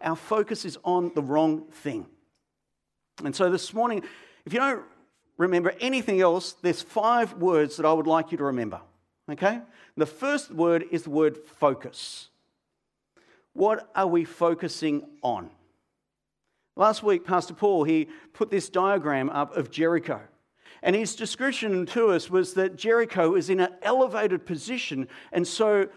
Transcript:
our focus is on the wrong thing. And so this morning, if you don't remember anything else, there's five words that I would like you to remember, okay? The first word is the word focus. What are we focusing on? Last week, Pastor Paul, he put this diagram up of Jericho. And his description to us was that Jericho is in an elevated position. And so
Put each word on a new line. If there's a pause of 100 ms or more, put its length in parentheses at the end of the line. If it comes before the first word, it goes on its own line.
our
focus
is
on
the
wrong
thing. (1160)
And
so
this
morning, (420)
if
you
don't (520)
remember
anything
else, (100)
there's
five
words
that
I
would
like
you
to
remember, (500)
okay? (360)
The
first
word
is
the
word
focus. (1200)
What
are
we
focusing (200)
on? (1300)
Last
week,
Pastor
Paul,
he (240)
put
this
diagram
up
of
Jericho. (600)
And
his
description
to
us
was
that
Jericho
is
in
an
elevated
position. (240)
And
so